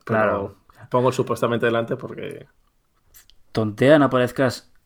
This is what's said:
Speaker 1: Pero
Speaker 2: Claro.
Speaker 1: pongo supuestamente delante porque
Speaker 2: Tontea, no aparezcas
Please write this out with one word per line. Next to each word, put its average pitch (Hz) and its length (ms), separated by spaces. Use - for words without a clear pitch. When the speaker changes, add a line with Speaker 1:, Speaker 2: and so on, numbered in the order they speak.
Speaker 1:
Pero 110 140
Speaker 2:
Claro. 101 360
Speaker 1:
pongo 123 220
supuestamente 117 540
delante 117 320
porque - 500
Speaker 2:
Tontea, 113 480
no 143 60
aparezcas 123 680